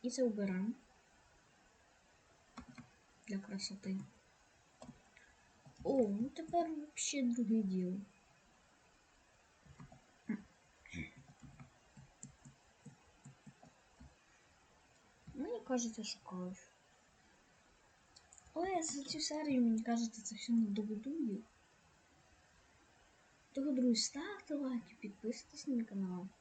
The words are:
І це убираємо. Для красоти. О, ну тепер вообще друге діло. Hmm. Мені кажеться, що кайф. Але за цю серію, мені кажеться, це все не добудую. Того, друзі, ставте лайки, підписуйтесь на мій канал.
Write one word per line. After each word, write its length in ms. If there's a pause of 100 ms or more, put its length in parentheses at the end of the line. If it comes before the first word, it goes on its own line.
І 80
це 140
убираємо. 500 (2500)
Для 100
красоти. 640 (1800)
О, 240
ну 220
тепер 400
вообще 540
друге 380
діло. 360 (2250)
Hmm. 80 (4000)
Мені 340
кажеться, 360
що 160
кайф. 480 (1900)
Але 300
за 200
цю 160
серію, 420
мені 220
кажеться, 380
це 140
все 160
не 140
добудую. 800 (2000)
Того, 180
друзі, 300
ставте 540
лайки, 440
підписуйтесь 680
на 80
мій 80
канал. 440 (140)